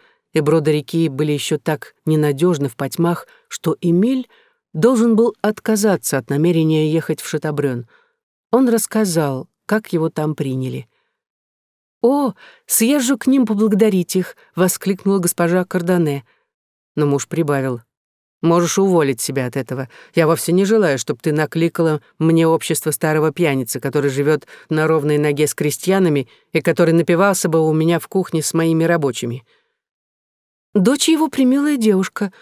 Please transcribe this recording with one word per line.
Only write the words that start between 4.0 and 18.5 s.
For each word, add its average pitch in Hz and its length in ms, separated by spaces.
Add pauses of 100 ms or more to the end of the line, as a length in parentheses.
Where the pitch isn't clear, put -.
должен 226 420
был - 260
отказаться 208 760
от 127 120
намерения 156 600
ехать 156 300
в - 60
Шатабрён. 139 600 (640)
Он 247 180
рассказал, 170 800 (180)
как 220 280
его 160 160
там 151 260
приняли. 131 520 (1120)
«О, 269 320 (320)
съезжу 254 520
к - 100
ним 262 180
поблагодарить 208 720
их!» 185 200 (200)
воскликнула 190 640
госпожа 175 460
Кардане. 170 600 (720)
Но 151 100
муж 139 220
прибавил: 139 540 (600)
«Можешь 170 380